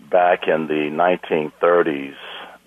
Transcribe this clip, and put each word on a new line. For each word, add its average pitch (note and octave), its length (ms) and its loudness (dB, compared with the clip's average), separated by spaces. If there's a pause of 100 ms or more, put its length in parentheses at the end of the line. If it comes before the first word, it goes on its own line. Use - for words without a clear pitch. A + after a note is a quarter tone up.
back F2+ 380 2
in D#2+ 220 0
the D2+ 240 -2
nineteen E2 580 0 (100)
thirties. D#2+ 540 0 (520)